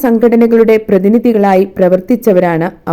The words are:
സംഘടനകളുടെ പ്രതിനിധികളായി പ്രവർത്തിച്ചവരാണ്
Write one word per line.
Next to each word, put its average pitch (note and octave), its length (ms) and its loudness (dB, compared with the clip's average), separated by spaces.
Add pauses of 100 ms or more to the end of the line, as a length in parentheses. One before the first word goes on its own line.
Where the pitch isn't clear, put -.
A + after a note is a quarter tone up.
സംഘടനകളുടെ A3+ 720 2 (100)
പ്രതിനിധികളായി G3+ 800 0 (120)
പ്രവർത്തിച്ചവരാണ് F#3 920 0 (220)